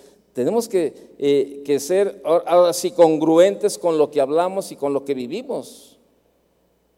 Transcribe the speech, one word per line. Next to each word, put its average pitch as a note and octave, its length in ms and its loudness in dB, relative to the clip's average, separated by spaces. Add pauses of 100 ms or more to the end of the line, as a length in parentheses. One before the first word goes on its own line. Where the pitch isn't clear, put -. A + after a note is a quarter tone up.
(320)
tenemos G3+ 360 -2
que, E3+ 500 -6
eh, C#3+ 460 -2
que C#3+ 160 -2
ser, G3 440 -2
ahora, E3+ 220 0
ahora F3 260 4
sí, F3 200 -6
congruentes E3+ 840 4
con E3 220 0
lo D3 120 2
que D3 100 -2
hablamos F3+ 500 -2
y D3 60 -16
con C#3+ 160 -4
lo C#3 120 -4
que C#3+ 100 -4
vivimos. D3+ 840 -12 (1000)